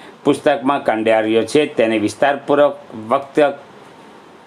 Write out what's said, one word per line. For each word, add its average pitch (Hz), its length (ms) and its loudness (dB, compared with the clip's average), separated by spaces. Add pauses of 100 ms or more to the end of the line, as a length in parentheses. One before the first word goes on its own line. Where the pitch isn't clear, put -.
(240)
પુસ્તકમાં 139 600 0
કંડાર્યો 110 600 0
છે 151 220 0
તેને 113 320 0
વિસ્તારપૂર્વક 139 800 0 (340)
વ્યક્ત 139 300 -2 (1080)